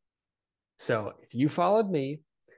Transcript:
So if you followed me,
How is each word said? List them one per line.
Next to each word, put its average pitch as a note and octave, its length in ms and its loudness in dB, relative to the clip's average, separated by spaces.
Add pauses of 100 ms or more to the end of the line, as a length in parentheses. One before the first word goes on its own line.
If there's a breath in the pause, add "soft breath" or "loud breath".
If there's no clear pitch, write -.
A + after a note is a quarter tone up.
(800)
So A2 340 -2 (100)
if - 100 -20
you C3+ 140 2
followed G3 420 2
me, D3 300 -4 (380 soft breath)